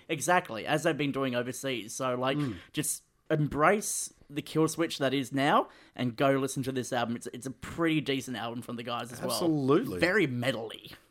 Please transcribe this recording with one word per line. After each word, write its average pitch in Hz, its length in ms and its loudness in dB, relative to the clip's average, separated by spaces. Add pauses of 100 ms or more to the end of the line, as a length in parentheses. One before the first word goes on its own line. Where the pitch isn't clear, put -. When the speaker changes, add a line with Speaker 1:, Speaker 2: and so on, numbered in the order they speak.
(100)
Speaker 1:
exactly, 160 560 0
as 143 160 2
they've 165 160 2
been 143 140 0
doing 131 220 0
overseas. 123 600 -4
So, 127 200 -2
like, 131 220 0
Speaker 2:
Mm. 131 200 -2 (180)
Speaker 1:
just - 280 -4 (280)
embrace 156 840 2 (160)
the 143 140 -8
Killswitch 160 560 0
that 135 160 2
is 139 180 -2
now 156 360 4 (280)
and 123 200 -2
go 139 160 4
listen 135 320 0
to 135 80 -4
this 127 200 -4
album. 120 240 0
It's, - 160 -8
it's 123 140 -10
a 131 40 -6
pretty 160 520 0
decent 127 340 -2
album 117 240 -6
from 120 160 -8
the 120 60 -8
guys 117 300 -6
as - 100 -12
Speaker 2:
Absolutely. 147 720 4
Speaker 1:
well. 90 80 -4
Very 185 260 4
metally. 120 640 -4 (180)